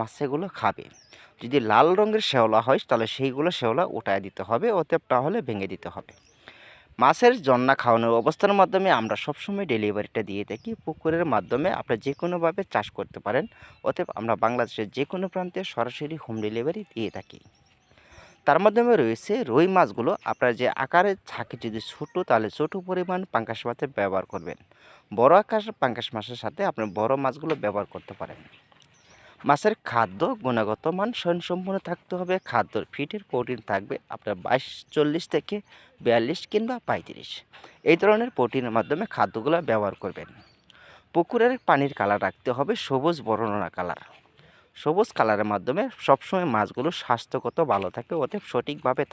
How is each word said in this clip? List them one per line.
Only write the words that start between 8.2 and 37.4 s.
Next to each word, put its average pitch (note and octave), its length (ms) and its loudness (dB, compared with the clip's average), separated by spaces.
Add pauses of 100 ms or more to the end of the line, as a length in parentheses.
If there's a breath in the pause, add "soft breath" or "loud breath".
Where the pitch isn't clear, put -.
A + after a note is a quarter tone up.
অবস্থার G3+ 380 2
মাধ্যমে F#3+ 300 4
আমরা A2+ 260 2
সবসময় G3 560 -6
ডেলিভারিটা G#2 500 -2
দিয়ে G2+ 280 -6
থাকি। A#2+ 200 -10 (140)
পুকুরের E3 400 -2
মাধ্যমে C3 440 0 (100)
আপনারা A#2 280 -2
যে C#3 80 -2
কোনোভাবে E3+ 460 -2 (140)
চাষ G#2 160 0
করতে - 300 -10
পারেন, B2+ 240 0 (440 loud breath)
অতএব E3+ 200 -2 (100)
আমরা A2+ 160 0 (100)
বাংলাদেশের A2+ 420 -2 (100)
যে C#3 80 -2
কোনো F#3 280 -4
প্রান্তে F3+ 280 -6 (120)
সরাসরি D3 520 -6
হোম A2 200 -8
ডেলিভারি A#2 380 -4 (120)
দিয়ে G#2+ 160 -4
থাকি। - 300 -14 (1040 soft breath)
তার D3+ 180 6
মাধ্যমে A#3 320 6
রয়েছে A#2 360 0 (180)
রুই D3+ 160 6 (100)
মাছগুলো C3 360 2 (120)
আপনার A#2+ 360 0
যে B2 60 2 (180)
আকারে F#3 280 4 (140)
থাকে - 280 -10 (100)
যদি A2 160 -6 (100)
ছোটো, - 280 -8 (100)
তাহলে A2 220 4
ছোটো D#3 260 -4 (120)
পরিমাণ F3+ 320 -2 (120)
পাঙ্গাস A2+ 340 -2
মাছে A#2+ 200 -4 (120)
ব্যবহার F#2+ 340 0
করবেন। F2 260 -10 (540 soft breath)
বড় B2 300 6
আকার G#3+ 200 -2 (180)
পাঙ্গাস A#2 340 -2
মাছের A#2 280 -10
সাথে B2+ 180 -8 (100)
আপনি A2+ 140 -6 (140)
বড় A2+ 180 2
মাছগুলো C#3+ 460 -4
ব্যবহার G2+ 320 -2
করতে - 260 -16
পারেন। - 200 -14 (1040 soft breath)
মাছের G#3+ 300 4 (160)
খাদ্য G#2+ 300 0 (240)
গুণগত A2+ 420 0
মান F#3+ 240 -2 (100)
স্বয়ংসম্পূর্ণ F3+ 580 -2 (100)
থাকতে - 280 -8
হবে। F3+ 180 -2 (160)
খাদ্যর A2+ 420 0
ফিটের - 380 -8
প্রোটিন B2 300 -4 (100)
থাকবে G2+ 240 -2 (200)
আপনার G#2 200 -6 (100)
বাইশ, C3 220 0 (240)
চল্লিশ D3+ 340 0 (100)
থেকে E3 220 -4 (440 soft breath)
বিয়াল্লিশ A#2 400 2 (120)
কিংবা A3+ 240 -2 (100)
পঁয়ত্রিশ, - 440 -6 (600 loud breath)